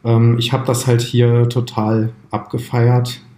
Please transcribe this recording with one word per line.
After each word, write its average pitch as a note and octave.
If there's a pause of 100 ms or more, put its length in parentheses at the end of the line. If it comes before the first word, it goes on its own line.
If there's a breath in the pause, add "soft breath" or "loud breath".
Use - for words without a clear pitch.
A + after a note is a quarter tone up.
Ähm, A#2
ich -
hab B2+
das B2
halt A#2
hier A#2+
total A2+ (180)
abgefeiert A#2+ (180)